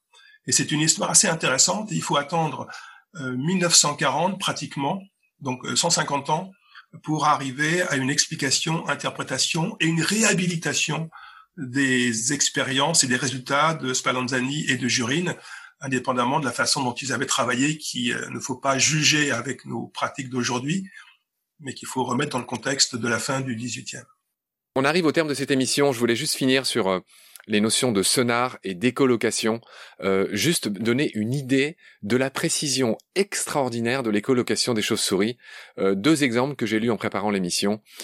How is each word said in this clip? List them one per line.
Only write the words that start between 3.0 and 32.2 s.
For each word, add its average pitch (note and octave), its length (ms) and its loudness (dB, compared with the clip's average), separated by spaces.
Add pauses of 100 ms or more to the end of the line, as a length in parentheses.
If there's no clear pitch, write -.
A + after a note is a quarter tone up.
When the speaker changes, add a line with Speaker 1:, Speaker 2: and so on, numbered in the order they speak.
Speaker 1:
euh, C3 200 -6
mille E3 220 0
neuf E3+ 160 2
cent D3 200 4
quarante D#3 460 0
pratiquement, D3+ 600 -4 (380)
donc, B2+ 260 -6
euh, B2 120 -2
cent E3+ 140 2
cinquante C#3+ 400 0
ans, F3+ 200 0 (540)
pour D3+ 240 0
arriver C#3+ 540 0
à F3 120 0
une C3 160 0
explication, D3 760 0
interprétation D3 920 -2
et E3 80 2
une E3 160 2
réhabilitation E3+ 1080 0 (480)
des B2 760 0
expériences C#3 720 0
et - 20 0
des B2 100 2
résultats C#3+ 580 0
de C3 200 -4
Spallanzani B2+ 720 -2
et C3+ 80 2
de B2 120 -2
Jurin, C3 460 0 (460)
indépendamment C3 600 0
de D3 40 -6
la A#2+ 80 -2
façon C3+ 300 0
dont B2 120 -2
ils C3 180 -6
avaient C#3 140 -2
travaillé, C3 520 0
qui, A#2+ 340 -4
euh, A#2+ 180 -6
ne B2 100 -8
faut B2+ 160 -6
pas C3+ 220 0
juger C#3+ 520 4
avec A#2+ 340 -4
nos B2+ 220 -8
pratiques - 420 -8
d'aujourd'hui, C3 640 -4 (680)
mais C3+ 140 -10
qu'il - 120 -14
faut - 160 -4
remettre B2+ 300 -2
dans B2+ 80 -2
le A#2 40 -10
contexte C3+ 520 -2
de A2+ 100 -4
la A2+ 140 2
fin C3+ 200 -2
du C3 140 -4
dix-huitième. B2 520 -8 (680)
Speaker 2:
On C3 80 2
arrive D#3+ 220 2
au C#3+ 60 4
terme D#3 160 2
de C#3+ 60 -2
cette C3+ 160 -4
émission. C#3 420 4
Je A#2+ 60 -4
voulais A#2+ 180 6
juste D3 180 -2
finir C3 300 4
sur, G#2+ 240 2
euh, F#2 120 2 (460)
les G#2 140 2
notions A2 300 2
de G2+ 120 4
sonar A#2+ 600 2
et F#2+ 120 -6
d'écolocation. A#2 840 2 (400)
Euh, F#2+ 300 2
juste A2+ 380 0
donner A#2 460 0
une A2 200 -2
idée C3+ 420 0 (260)
de G#2+ 140 0
la C3 140 2